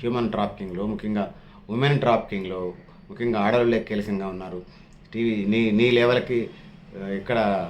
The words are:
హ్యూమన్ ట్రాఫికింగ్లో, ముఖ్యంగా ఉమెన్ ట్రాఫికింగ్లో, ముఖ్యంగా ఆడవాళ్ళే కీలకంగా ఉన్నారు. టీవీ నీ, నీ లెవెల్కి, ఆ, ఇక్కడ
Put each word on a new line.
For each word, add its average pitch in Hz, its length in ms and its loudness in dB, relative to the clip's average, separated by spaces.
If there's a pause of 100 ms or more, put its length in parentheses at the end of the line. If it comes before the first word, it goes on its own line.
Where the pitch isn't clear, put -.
హ్యూమన్ 120 320 0
ట్రాఫికింగ్లో, 101 580 -4
ముఖ్యంగా 104 320 -2 (500)
ఉమెన్ 135 300 2
ట్రాఫికింగ్లో, 98 560 0 (500)
ముఖ్యంగా 110 360 -2
ఆడవాళ్ళే 117 340 4 (100)
కీలకంగా 101 440 -4
ఉన్నారు. 92 260 -10 (540)
టీవీ 113 220 0 (160)
నీ, 113 100 4 (180)
నీ 120 60 6 (120)
లెవెల్కి, 120 420 2 (580)
ఆ, 98 100 -10 (120)
ఇక్కడ 113 200 -2 (300)